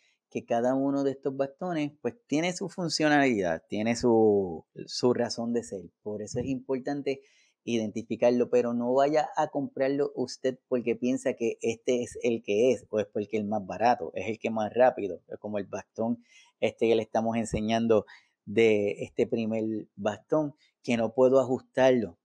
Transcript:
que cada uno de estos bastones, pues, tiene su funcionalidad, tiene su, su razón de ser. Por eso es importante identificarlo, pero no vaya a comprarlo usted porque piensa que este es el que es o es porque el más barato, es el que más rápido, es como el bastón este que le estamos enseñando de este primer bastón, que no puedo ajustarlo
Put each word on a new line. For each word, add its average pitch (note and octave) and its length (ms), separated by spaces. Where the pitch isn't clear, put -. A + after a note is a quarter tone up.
que - 160
cada A#2+ 280
uno C#3 300
de C#3 60
estos C3+ 260
bastones, D3 640
pues, A#3 140
tiene E3 280
su F3+ 160
funcionalidad, C#3 1000
tiene A2 280
su, G#2 680
su - 260
razón A#2 400
de A#2+ 100
ser. F#2 280
Por G#2 200
eso G#2+ 180
es B2 60
importante C3+ 760
identificarlo, A#2 880
pero A#2+ 220
no A#2+ 220
vaya D3 420
a D3+ 120
comprarlo C#3 680
usted B2+ 420
porque A#2 280
piensa B2+ 380
que A#2 260
este A#2+ 420
es - 200
el A#2 200
que A2 300
es - 160
o A2 100
es G2+ 80
porque G#2+ 300
el G#2+ 80
más G#2 220
barato, F#2+ 480
es F#2+ 120
el A2 120
que A#2 120
más A2 240
rápido, G#2 540
es A2 100
como G#2 200
el G2 80
bastón A#2 580
este A2+ 280
que A2+ 80
le A2+ 60
estamos A2+ 340
enseñando A2+ 680
de G#2 560
este - 260
primer A2 680
bastón, C#3+ 600
que A#2+ 140
no A2+ 180
puedo C3 240
ajustarlo B2+ 880